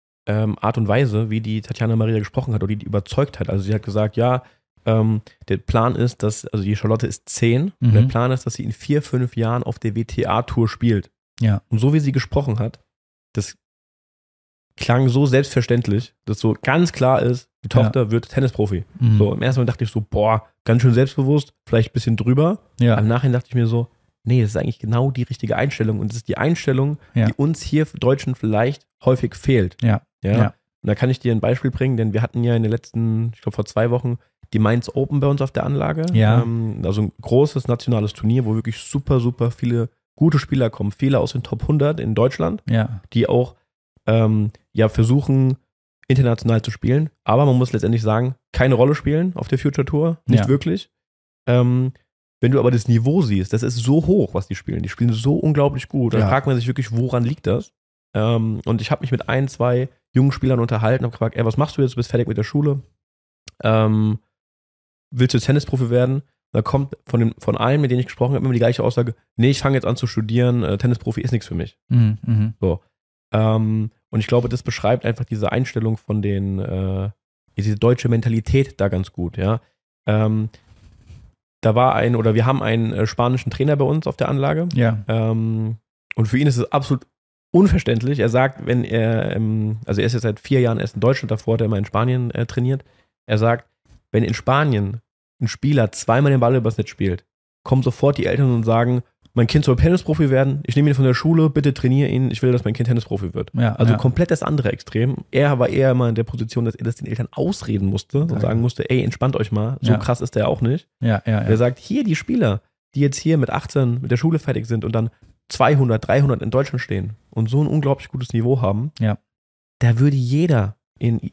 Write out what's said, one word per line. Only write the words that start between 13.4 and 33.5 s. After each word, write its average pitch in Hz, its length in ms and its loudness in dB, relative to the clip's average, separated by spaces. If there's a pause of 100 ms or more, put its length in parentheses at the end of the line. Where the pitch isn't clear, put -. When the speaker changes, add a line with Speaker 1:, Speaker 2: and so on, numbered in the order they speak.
Speaker 1:
klang 127 320 2
so 135 160 2
selbstverständlich, 123 880 0 (100)
dass 104 160 -4
so 110 220 0
ganz 160 320 0
klar 127 280 2
ist, 123 280 -2 (160)
die 110 100 -10
Speaker 2:
Ja. 127 80 6
Speaker 1:
Tochter 110 260 0
wird 117 200 -2
Tennisprofi. 107 560 -2 (160)
Speaker 2:
Mhm. 110 160 4
Speaker 1:
So, 104 160 4
im - 80 -6
ersten 127 180 0
Moment 120 100 0
dachte 120 140 -4
ich 113 80 -2
so, 113 80 -4
boah, 107 460 0 (180)
ganz 117 180 2
schön 123 120 6
selbstbewusst, 135 600 0 (120)
vielleicht 113 240 0
ein - 40 -12
bisschen 117 220 0
drüber. 139 440 2 (200)
Speaker 2:
Ja. 117 180 4
Speaker 1:
Im 107 120 2
Nachhinein 123 240 2
dachte 123 160 -2
ich 123 60 -4
mir 117 120 2
so, 117 220 -2 (340)
nee, 127 160 2
das 107 120 2
ist 113 40 -4
eigentlich - 240 -4
genau 120 320 0
die 123 120 -4
richtige 117 340 -6
Einstellung 110 420 -2
und 104 100 -2
das 113 60 -8
ist - 140 -10
die - 80 -4
Einstellung, 143 640 -2 (140)
Speaker 2:
Ja. 110 120 2
Speaker 1:
die 110 80 0
uns 151 280 -2
hier 151 240 0 (140)
Deutschen 131 360 0
vielleicht 110 520 -2 (160)
häufig 127 320 0
fehlt. 110 460 0
Speaker 2:
Ja. 110 220 0 (200)
Speaker 1:
Ja? 98 80 -2
Speaker 2:
Ja. 110 160 4
Speaker 1:
Und - 400 -14
da 104 80 2
kann 127 140 0
ich 127 100 -2
dir 120 140 0
ein 107 80 0
Beispiel 127 280 0
bringen, 131 280 -2
denn 110 160 0
wir 110 80 0
hatten 120 240 -2
ja 120 100 2
in 113 80 2
den 107 80 0
letzten, 113 640 -2
ich - 80 -20
glaub, - 140 -6